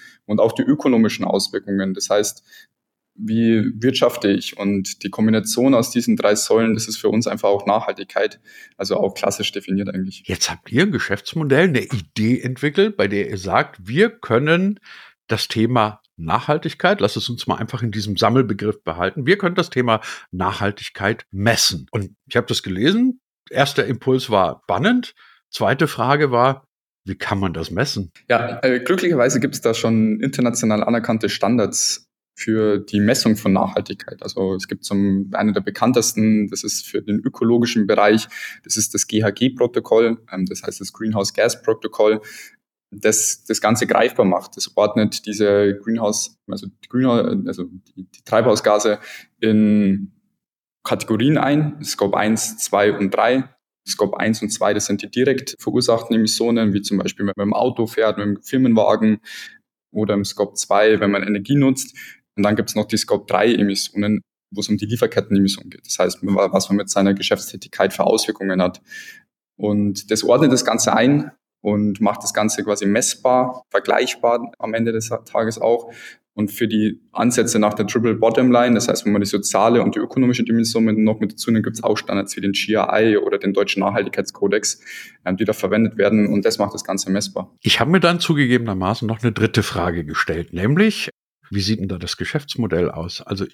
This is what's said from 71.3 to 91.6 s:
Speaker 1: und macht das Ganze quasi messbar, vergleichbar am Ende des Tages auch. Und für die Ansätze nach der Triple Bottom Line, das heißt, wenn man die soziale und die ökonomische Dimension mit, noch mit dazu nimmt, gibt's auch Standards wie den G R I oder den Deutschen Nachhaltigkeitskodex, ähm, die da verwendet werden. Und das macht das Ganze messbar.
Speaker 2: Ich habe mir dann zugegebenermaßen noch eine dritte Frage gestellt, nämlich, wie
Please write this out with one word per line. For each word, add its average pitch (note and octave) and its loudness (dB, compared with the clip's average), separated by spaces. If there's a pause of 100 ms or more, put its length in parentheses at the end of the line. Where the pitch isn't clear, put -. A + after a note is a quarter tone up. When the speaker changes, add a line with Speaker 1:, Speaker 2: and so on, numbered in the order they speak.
Speaker 1:
und G#2 -2
macht G2+ 0
das - -6
Ganze G#2+ -2
quasi G#2 -2
messbar, B2+ 0
vergleichbar A#2 0
am G#2+ -6
Ende A#2 0
des A2+ -6 (140)
Tages A2+ -2
auch. A#2 0 (420)
Und G#2 -2
für A2+ -2
die G#2+ 0 (100)
Ansätze A#2+ 2
nach G#2 4
der G2+ -2
Triple A2+ 0
Bottom A#2+ 4
Line, A#2+ 6
das G2+ 0
heißt, - 0
wenn G#2 2
man G#2 2
die G2+ 0
soziale G#2+ 2
und F#2+ 0
die - 0
ökonomische A#2+ 0
Dimension A2+ 2
mit, A2 2
noch G#2+ 2
mit G2+ -2
dazu - -4
nimmt, A2 4
gibt's - -6
auch G#2 2
Standards G2 -4
wie - -10
den G2+ 0
G G#2 -2
R G#2 2
I A2 4
oder G2 0
den G2 -2
Deutschen G2 0
Nachhaltigkeitskodex, G2+ -2 (440)
ähm, F#2 -2
die A2+ -2
da G#2 0
verwendet G#2+ 0
werden. G#2 4
Und G2+ 0
das - 0
macht G2+ -2
das - -10
Ganze F#2+ -4
messbar. G2 -4 (100)
Speaker 2:
Ich - 0
habe C#3 2
mir F#3 6
dann E3+ 2
zugegebenermaßen A#2 0
noch F2+ -4
eine A#2 2
dritte G#2+ 0
Frage F2 -4
gestellt, E2 -4
nämlich, D3 0 (400)
wie G2+ -2